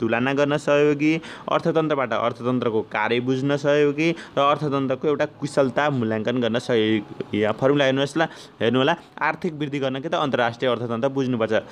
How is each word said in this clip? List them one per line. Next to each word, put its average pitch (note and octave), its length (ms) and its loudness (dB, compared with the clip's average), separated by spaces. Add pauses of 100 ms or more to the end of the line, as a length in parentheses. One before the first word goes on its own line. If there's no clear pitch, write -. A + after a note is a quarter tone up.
तुलना A#2 340 0
गर्न C#3+ 220 2
सहयोगी, D3 640 2 (320)
अर्थतन्त्रबाट D3+ 600 0
अर्थतन्त्रको A#2 680 0
कार्य A2 380 0
बुझ्न C3 360 0
सहयोगी D3 540 2
र - 300 -6
अर्थतन्त्रको C#3 680 0
एउटा D3 160 0
कुशलता C#3+ 680 0
मूल्याङ्कन A#2 500 -2
गर्न A#2 180 0
सहयोगी। A2 840 0
यहाँ G#2+ 120 2
फर्मुला C#3 320 2
हेर्नुहोस् C#3 340 0
ल, E3 40 2 (380)
हेर्नुहोला, C3 360 2 (260)
आर्थिक D#3+ 320 -2
वृद्धि C#3+ 240 -6
गर्न C3+ 220 -2
के D#3+ 80 -8
त F3 60 -2
अन्तर्राष्ट्रिय C3 560 0
अर्थतन्त्र A#2 380 -2
बुझ्नुपर्छ। B2 440 0 (180)